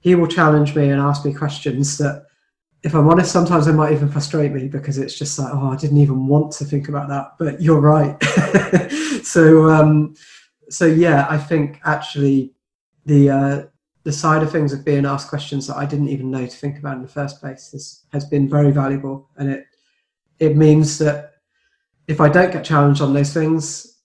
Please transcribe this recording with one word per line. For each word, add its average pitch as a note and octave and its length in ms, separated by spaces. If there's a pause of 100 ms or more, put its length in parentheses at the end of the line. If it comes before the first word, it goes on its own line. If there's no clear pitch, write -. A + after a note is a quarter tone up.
he F3+ 140
will E3+ 120
challenge D3+ 480
me C#3+ 160
and C#3 100
ask C#3+ 240
me C#3+ 80
questions C#3+ 680
that, C#3+ 280 (560)
if D#3 120
I'm D3+ 140
honest, F3 220
sometimes E3+ 360
they D#3+ 60
might D#3 200
even C#3+ 160
frustrate C#3+ 440
me C3 140
because C#3+ 300
it's C3 220
just - 200
like, C3 140
"Oh, C#3 160
I B2+ 80
didn't D3 220
even C3+ 280
want D3 260
to - 120
think C#3+ 240
about C#3+ 200
that, C#3 300
but D3+ 220
you're D#3 200
right." D3 400
<laughs> - 680 (320)
So, D#3+ 480
um, D3+ 440 (560)
so - 160
yeah, D#3+ 420
I D#3 80
think D3 480
actually C#3 720 (500)
the, C#3+ 260
uh, C#3 320 (420)
the D3 80
side D#3 300
of D#3 80
things D3 220
of C#3 120
being C#3+ 200
asked C#3 240
questions C#3+ 380
that C3+ 100
I C#3+ 80
didn't C#3+ 240
even C3 220
know C3 160
to B2 100
think C#3+ 220
about C#3 180
in B2+ 60
the C3 60
first C#3+ 320
place C3 340
is, - 380
has C#3+ 120
been C#3 240
very D3 220
valuable. C#3 680
And C#3 140
it, - 160 (720)
it D3+ 180
means D3+ 420
that D3+ 360 (720)
if D3+ 120
I D3+ 80
don't F3+ 240
get D#3 120
challenged C#3+ 380
on C#3 100
those C#3+ 200
things D#3+ 720